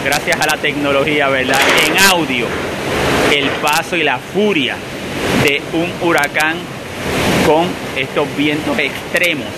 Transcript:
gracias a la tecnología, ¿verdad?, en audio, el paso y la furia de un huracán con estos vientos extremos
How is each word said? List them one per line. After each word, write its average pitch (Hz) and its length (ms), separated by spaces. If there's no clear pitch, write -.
gracias 160 360
a 160 60
la 151 120
tecnología, 143 720
¿verdad?, 131 300
en 160 120
audio, 160 500
el 139 160
paso 156 340
y 165 80
la 135 140
furia 156 580
de 143 180
un 170 180
huracán 156 540
con 160 220
estos 135 400
vientos 147 440
extremos 143 680